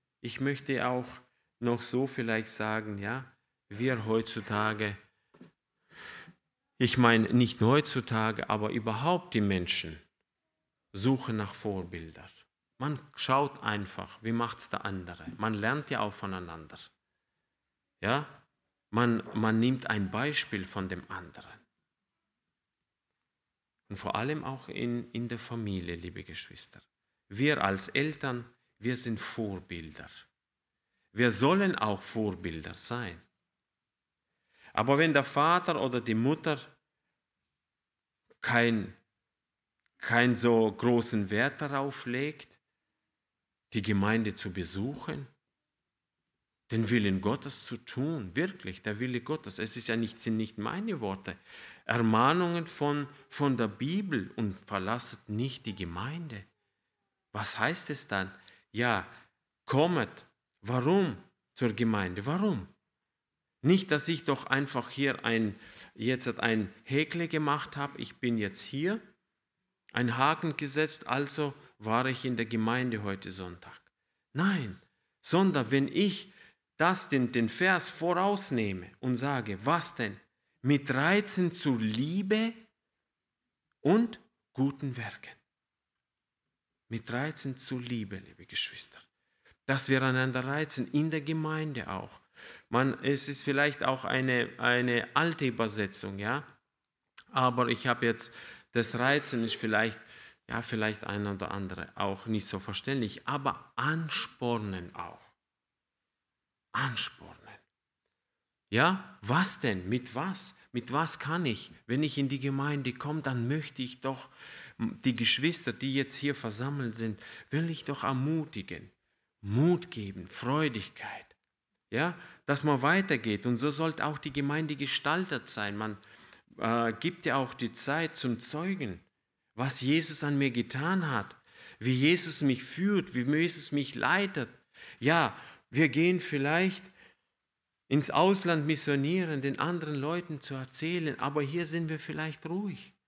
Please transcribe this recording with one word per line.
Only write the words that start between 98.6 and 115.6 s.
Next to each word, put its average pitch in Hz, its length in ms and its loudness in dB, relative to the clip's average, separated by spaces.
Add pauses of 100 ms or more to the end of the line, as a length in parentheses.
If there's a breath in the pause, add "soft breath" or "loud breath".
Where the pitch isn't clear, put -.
das 117 260 0
Reizen 135 440 2
ist 113 140 -2
vielleicht, 110 420 0 (520 loud breath)
ja, 113 100 -2
vielleicht 107 440 -2
ein 101 220 -2
oder 98 240 -4
andere 92 440 -8
auch 98 320 -4
nicht 110 200 0
so - 120 -4
verständlich, 110 680 -4
aber 135 500 -4
anspornen 120 1200 -4
auch. - 380 -14 (1400)
Anspornen. - 640 -4 (1300)
Ja, 170 520 2
was 147 380 4
denn? 92 280 0
Mit 120 260 -2
was? 185 400 -6 (180 soft breath)
Mit 120 200 -6
was 151 260 2
kann 165 260 -2
ich? 113 260 -2 (160 loud breath)
Wenn 131 160 2
ich 147 140 -2
in 139 120 2
die 135 120 -2
Gemeinde 139 540 -2
komme, 147 260 -4
dann 127 260 0
möchte 147 360 -2
ich 123 180 -8
doch 131 280 -6 (500 loud breath)
die - 360 -2
Geschwister, 123 580 2